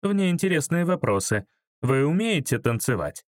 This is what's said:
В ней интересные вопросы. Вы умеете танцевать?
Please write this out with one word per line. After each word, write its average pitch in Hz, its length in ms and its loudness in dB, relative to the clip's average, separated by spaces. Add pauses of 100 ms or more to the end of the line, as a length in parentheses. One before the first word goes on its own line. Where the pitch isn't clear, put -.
В 202 120 -2
ней 196 180 2
интересные 175 540 0
вопросы. 107 600 0 (360)
Вы 135 240 2
умеете 175 520 0
танцевать? 110 680 -2 (100)